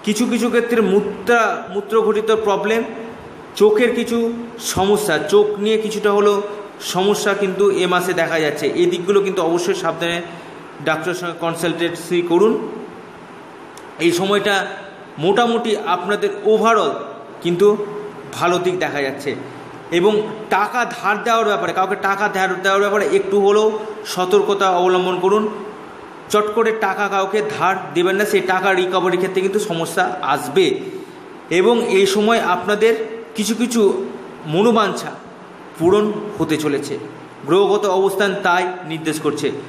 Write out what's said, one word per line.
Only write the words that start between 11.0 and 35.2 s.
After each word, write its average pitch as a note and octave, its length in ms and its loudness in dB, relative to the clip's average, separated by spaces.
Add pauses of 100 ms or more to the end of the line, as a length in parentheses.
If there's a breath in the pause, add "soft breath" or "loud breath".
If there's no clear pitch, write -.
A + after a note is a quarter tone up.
সঙ্গে F3 240 -6
কনসালটেন্সি E3+ 840 -2
করুন। F3 480 2 (1300)
এই E3+ 120 4
সময়টা G3 540 2 (520)
মোটামুটি A3+ 600 2
আপনাদের F#3+ 520 -2 (160)
overall G#3 460 4 (500)
কিন্তু F#3+ 360 4 (560)
ভালো F3 240 0
দিক F3+ 220 0
দেখা C#3+ 220 -2
যাচ্ছে। C3+ 340 -4 (560)
এবং G3+ 300 4 (280)
টাকা A#3+ 360 0
ধার G3+ 380 -2
দেওয়ার A3+ 220 2
ব্যাপারে, F#3 280 0
কাউকে F#3+ 220 0
টাকা G3 380 0
ধার F#3+ 280 0
দেওয়ার G3 180 2
ব্যাপারে G3+ 260 2
একটু G3 360 2
হলেও G#3+ 380 4 (260)
সতর্কতা G3 640 2
অবলম্বন F#3 500 2
করুন। G#3 280 2 (840)
চট G#3 140 2 (120)
করে A3+ 160 2
টাকা G3+ 360 -2
কাউকে F#3+ 340 0 (180)
ধার F3+ 160 2 (180)
দেবেন F3 220 2
না, G#3 100 2
সেই G3+ 160 2
টাকা F#3+ 320 2
রিকভারির F#3 440 0
ক্ষেত্রে F#3 240 0
কিন্তু G3 180 0
সমস্যা E3 640 -2
আসবে। C#3 580 0 (680 loud breath)
এবং A3+ 360 4
এই F#3+ 200 4
সময় G#3 340 2
আপনাদের G#3 840 0 (120)
কিছু G#3+ 200 -2
কিছু A#3 500 2 (400)
মনোবাঞ্ছা F#3+ 640 2 (680)